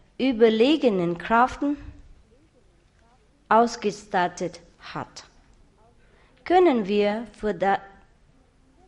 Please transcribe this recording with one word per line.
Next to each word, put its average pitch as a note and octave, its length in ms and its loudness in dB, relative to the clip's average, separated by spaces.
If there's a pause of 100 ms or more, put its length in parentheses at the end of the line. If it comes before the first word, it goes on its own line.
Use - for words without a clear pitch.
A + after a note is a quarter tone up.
(160)
überlegenen A3 1000 2
Kräften B3+ 580 -2 (1700)
ausgestattet G3 1120 -2 (180)
hat, - 460 -14 (1200)
können E4 420 2
wir G#3 460 -2
für G#3+ 200 -6
da-, F#3+ 300 -2 (1040)